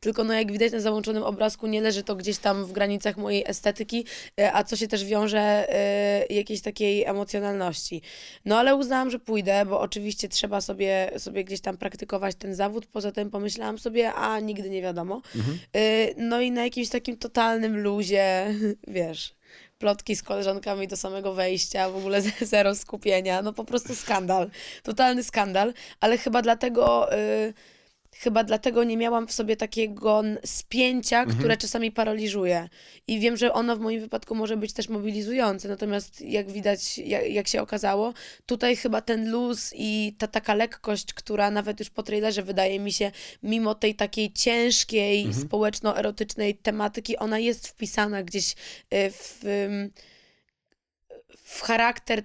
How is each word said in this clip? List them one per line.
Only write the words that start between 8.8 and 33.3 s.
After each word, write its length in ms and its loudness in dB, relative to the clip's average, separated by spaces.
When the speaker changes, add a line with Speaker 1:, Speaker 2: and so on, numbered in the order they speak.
Speaker 1:
że 80 -4
pójdę, 480 2
bo 140 0
oczywiście 480 -4
trzeba 320 -2
sobie, 580 0
sobie 260 -4
gdzieś 160 -8
tam 160 -4
praktykować 600 -4
ten 180 -8
zawód, 320 -2
poza 260 -4
tym 180 -2
pomyślałam 480 -4
sobie, 340 2
a 280 0
nigdy 300 -4
nie 120 -4
wiadomo. 400 -4
Speaker 2:
Mhm. 220 -2
Speaker 1:
E, 400 2
no 240 0
i 100 2
na 140 0
jakimś 240 -2
takim 280 -4
totalnym 640 2
luzie, 800 2
<laughs> 280 -2
wiesz, 460 -4
plotki 360 0
z 60 -8
koleżankami 680 -2
do 80 -8
samego 380 -6
wejścia, 560 0
w 60 -6
ogóle 260 2
<laughs> 40 0
ze-, 200 -2
zero 280 4
skupienia, 680 0
no 100 -4
po 120 -6
prostu 300 -4
skandal, 560 0
totalny 420 2
skandal, 500 2
ale 180 4
chyba 240 2
dlatego, 720 4
y, 400 0
chyba 280 2
dlatego 400 2
nie 120 0
miałam 300 2
w 60 -8
sobie 240 0
takiego 640 2
n-, 240 -2
spięcia, 760 2
Speaker 2:
Mhm. 180 0
Speaker 1:
które 180 4
czasami 360 -2
paraliżuje. 760 0
I 140 -2
wiem, 160 4